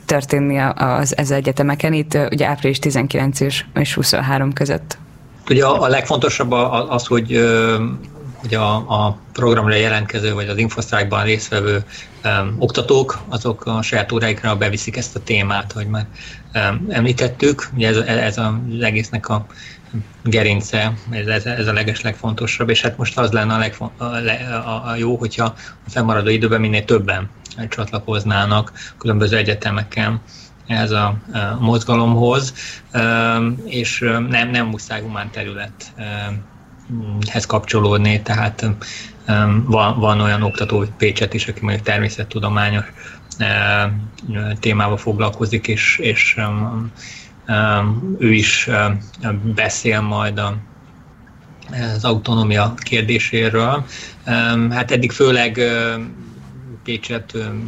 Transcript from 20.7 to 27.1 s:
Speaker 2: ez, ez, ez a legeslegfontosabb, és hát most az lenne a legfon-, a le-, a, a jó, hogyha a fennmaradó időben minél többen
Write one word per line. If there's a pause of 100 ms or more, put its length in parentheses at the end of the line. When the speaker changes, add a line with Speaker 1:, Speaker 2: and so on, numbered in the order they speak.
Speaker 2:
ez,
ez,
ez
a
legeslegfontosabb,
és
hát
most
az
lenne
a
legfon-,
a
le-,
a,
a
jó,
hogyha
a
fennmaradó
időben
minél
többen (400)